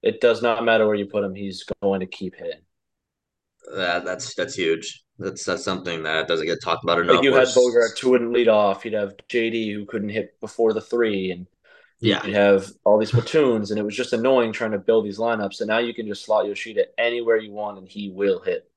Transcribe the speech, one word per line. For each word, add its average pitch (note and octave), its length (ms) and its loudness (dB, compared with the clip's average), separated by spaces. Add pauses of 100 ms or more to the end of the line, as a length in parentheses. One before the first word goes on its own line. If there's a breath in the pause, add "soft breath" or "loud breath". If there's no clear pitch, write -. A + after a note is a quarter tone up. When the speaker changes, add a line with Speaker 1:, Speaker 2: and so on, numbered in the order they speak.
Speaker 1:
it - 180 -2
does A#2 200 4
not A#2 220 0
matter A2+ 220 4
where G#2+ 100 2
you G2+ 120 -4
put G2+ 160 -2
him, F#2+ 100 -6
he's G2 320 -10 (160)
going G2 200 0
to F#2 40 -4
keep F#2 300 -12
hitting. - 260 -12 (1120)
Speaker 2:
That, F2+ 300 -2
that's, F2+ 300 -8
that's F2 200 -4
huge. E2+ 480 -2 (140)
That's, F#2 260 -8
that's F2+ 220 -4
something F2+ 380 -6
that D#2+ 240 -2
doesn't D#2+ 180 -2
get E2 180 -4
talked E2+ 200 -4
about E2+ 160 2
enough. E2+ 180 6
Speaker 1:
Like, G#2 60 2
you C#3 80 4
had C3 80 6
Speaker 2:
Whereas B2 160 2
Speaker 1:
Bogart, A#2+ 440 4
who B2+ 120 2
wouldn't A#2+ 200 2
lead A#2+ 160 2
off. G#2 380 4
You'd G#2+ 80 -6
have G2+ 220 -4 (120)
J A2+ 220 0
D, A2+ 240 -4
who G#2 120 -8
couldn't G#2 240 -6
hit G#2 300 -6
before A2 320 0
the G#2+ 80 2
three, G#2 520 0
and F2+ 140 -10 (540 soft breath)
Speaker 2:
Yeah. A2 260 0
Speaker 1:
you'd G2 100 -4
have G2+ 360 4 (140)
all G#2 120 6
these G#2+ 140 0
platoons, A#2 600 2
and G#2+ 80 -2
it G#2 40 -4
was G2+ 140 -6
just B2 160 -4
annoying A#2+ 400 2
trying A2 180 -4
to G2+ 80 -2
build A2 260 2
these G2+ 120 -8
lineups. A2 420 -2
And G#2+ 80 -6
now A2 120 2
you A#2+ 140 -2
can A2 140 -10
just G#2 160 -10
slot G#2+ 220 2
Yoshida G#2 400 -4 (120)
anywhere A#2 380 0
you A2 160 -4
want, G#2 280 -8
and F#2+ 100 -20
he G2+ 200 -10
will F#2+ 300 0
hit. - 380 -6